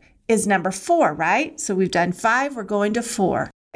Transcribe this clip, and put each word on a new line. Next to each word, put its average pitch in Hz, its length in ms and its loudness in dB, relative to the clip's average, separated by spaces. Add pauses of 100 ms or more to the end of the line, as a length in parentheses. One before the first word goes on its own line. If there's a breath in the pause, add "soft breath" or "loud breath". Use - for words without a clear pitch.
(300 soft breath)
is 208 180 2
number 185 240 0
four, 285 420 2
right? 196 460 0
So 196 160 -4
we've 185 160 2
done 180 220 0
five, 254 420 0
we're 220 80 -8
going 208 300 0
to 233 80 0
four. 175 480 -2 (260)